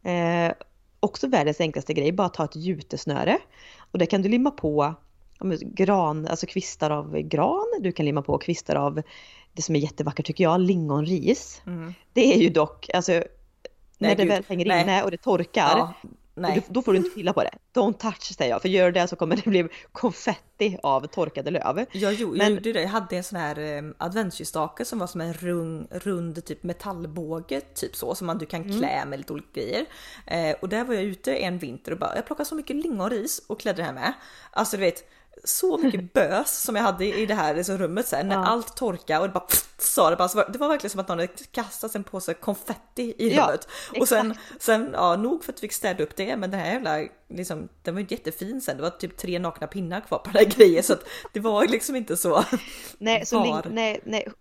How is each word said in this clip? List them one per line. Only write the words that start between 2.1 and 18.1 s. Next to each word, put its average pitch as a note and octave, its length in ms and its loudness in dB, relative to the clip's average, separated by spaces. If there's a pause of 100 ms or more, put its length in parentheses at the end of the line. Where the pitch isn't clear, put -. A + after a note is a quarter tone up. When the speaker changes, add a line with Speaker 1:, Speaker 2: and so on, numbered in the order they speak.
Speaker 1:
bara F#3 160 0
ta F3 160 -2
ett D3 120 -8
jutesnöre. D#3 800 -2 (540)
Och F#3 60 -4
det E3+ 80 4
kan G3 160 2
du F#3+ 60 0
limma B3 220 4
på, D3+ 440 0 (440)
ja, - 60 -12
men E3+ 140 -2 (160)
gran, E3+ 520 2
alltså E3 200 -4
kvistar - 440 -4
av D3+ 280 -4
gran. F3+ 480 0 (140)
Du F#3 120 -2
kan D3+ 140 0
limma C#3+ 160 0
på C#3+ 160 -2
kvistar - 380 -4
av C#3+ 260 0 (500)
det D#3+ 100 -8
som D#3+ 140 0
är C#3+ 40 4
jättevackert, D3+ 460 -4
tycker E3+ 180 0
jag, E3+ 160 6
lingonris. E3+ 1040 0
Speaker 2:
Mm. F3 280 -10 (180)
Speaker 1:
Det B3+ 220 6
är F3+ 40 8
ju E3+ 120 6
dock, D#3 440 0
alltså, F3+ 180 2
Speaker 2:
Nej, E3+ 120 4 (760)
Speaker 1:
när G#3 180 2
det G3+ 60 2
Speaker 2:
gud. F3 100 4
Speaker 1:
väl G3 160 2
hänger F3+ 180 0
Speaker 2:
Nej. F3+ 160 4
Speaker 1:
inne F#3+ 200 4
och F#3+ 80 0
det E3+ 60 -8
torkar, F3 460 0 (160)
Speaker 2:
Ja, E3 160 0 (400)
nej. E3+ 160 -2
Speaker 1:
och D#3+ 60 2
du, F3+ 60 2 (120)
då B3+ 80 0
får G#3+ 100 2
du F#3+ 60 6
inte F3+ 120 0
pilla F#3 220 -2
på C3+ 100 2
det. - 80 0 (240)
Don't A#3+ 180 4
touch, - 300 -6 (160)